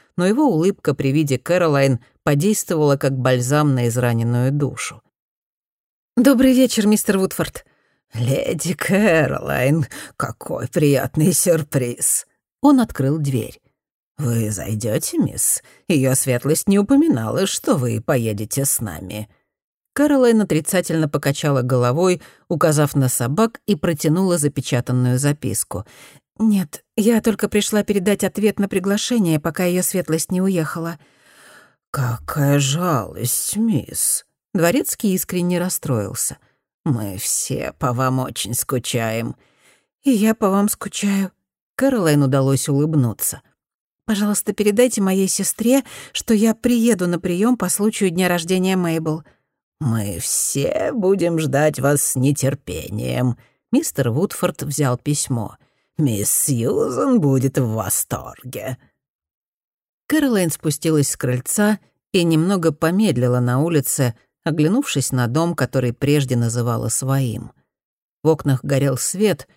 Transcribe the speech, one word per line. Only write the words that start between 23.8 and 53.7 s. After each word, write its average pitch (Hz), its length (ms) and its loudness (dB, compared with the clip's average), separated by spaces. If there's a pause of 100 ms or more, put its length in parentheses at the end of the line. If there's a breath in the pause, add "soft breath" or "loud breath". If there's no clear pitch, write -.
запечатанную 127 800 0
записку. 127 680 -4 (520 loud breath)
«Нет, 202 460 0 (120)
я 220 260 4
только 202 280 0
пришла 208 340 0
передать 202 400 0
ответ 202 360 0
на 196 100 0
приглашение, 196 720 0
пока 165 260 -2
ее 180 160 0
светлость 175 500 -2
не 180 120 0
уехала». 165 560 -4 (880 soft breath)
«Какая 139 720 0
жалость, 135 960 -2
мисс». - 720 -2 (280)
Дворецкий 185 640 0
искренне 180 440 -2
расстроился. 143 800 -4 (480)
«Мы 107 320 -2
все - 640 -6
по 123 140 -2
вам 131 260 0
очень 123 340 -6
скучаем». 117 840 -4 (680 soft breath)
«И 277 80 2
я 220 240 2
по 202 140 0
вам 202 200 2
скучаю». 196 640 -4 (440)
Кэролайн 185 480 2
удалось 135 460 0
улыбнуться. 139 720 -2 (640)
«Пожалуйста, 208 480 -2
передайте 208 480 2
моей 190 260 2
сестре, 233 560 0 (280 loud breath)
что - 220 -2
я 220 200 4
приеду 226 540 2
на 175 120 0
прием 202 380 0
по 180 120 -2
случаю 202 400 0
дня 180 180 0
рождения 185 480 0
Мейбл». 160 480 -2 (560 soft breath)
«Мы 110 400 -2
все - 760 -2
будем 185 460 0
ждать 151 400 0
вас 143 240 2
с - 120 -4
нетерпением». 123 1200 -2 (340 soft breath)